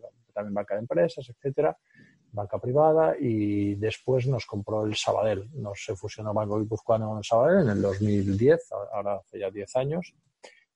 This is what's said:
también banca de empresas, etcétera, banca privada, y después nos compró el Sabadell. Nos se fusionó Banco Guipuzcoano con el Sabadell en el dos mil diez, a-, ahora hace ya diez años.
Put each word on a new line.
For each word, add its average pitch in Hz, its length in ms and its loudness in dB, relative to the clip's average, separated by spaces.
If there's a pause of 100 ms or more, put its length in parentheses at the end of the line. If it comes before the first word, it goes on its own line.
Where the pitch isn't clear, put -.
(340)
también 104 200 -6
banca 101 220 -4
de 104 40 -4
empresas, 151 500 -2
etcétera, 147 480 -2 (540)
banca 104 260 -6
privada, 156 640 4
y 104 560 0
después 113 520 -2
nos 127 180 -2
compró 107 400 -4
el 107 100 -2
Sabadell. 104 600 0
Nos 104 280 -10
se 104 140 -6
fusionó 107 360 -8
Banco 104 240 0
Guipuzcoano 110 520 0
con 107 80 -6
el 101 80 -8
Sabadell 160 380 4
en 123 80 4
el 98 100 2
dos 98 180 0
mil 101 380 2
diez, 127 340 4
a-, 104 240 -8
ahora 101 200 -2
hace 98 220 -12
ya 98 140 -4
diez 101 240 -10
años. 147 380 -2 (640)